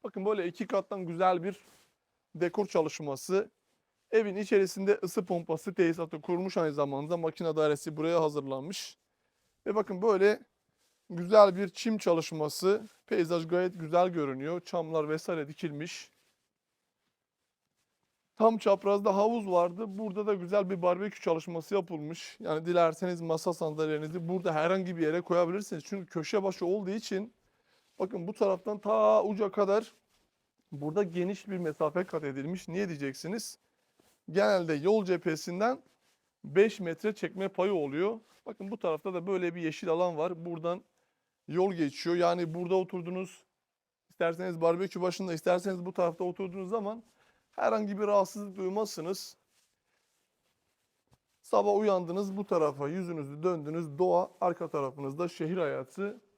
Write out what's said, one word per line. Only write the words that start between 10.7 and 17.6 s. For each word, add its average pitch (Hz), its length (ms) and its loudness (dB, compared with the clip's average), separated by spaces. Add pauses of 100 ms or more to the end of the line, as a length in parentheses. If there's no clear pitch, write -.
güzel 185 460 8
bir 190 140 -2
çim 220 280 -2
çalışması. 170 880 0 (200)
Peyzaj 165 400 0
gayet 180 320 0
güzel 175 300 4
görünüyor. 151 520 -4
Çamlar 160 480 -2
vesaire 156 380 -4
dikilmiş. 151 640 -10 (2250)